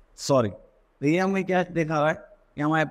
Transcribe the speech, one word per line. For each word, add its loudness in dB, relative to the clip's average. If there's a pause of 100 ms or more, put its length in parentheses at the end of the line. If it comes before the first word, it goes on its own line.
(180)
सॉरी, 2
तो -10
ये 2
हमें 0
क्या 0
देखा -2
है 0
कि -16
हमारे 2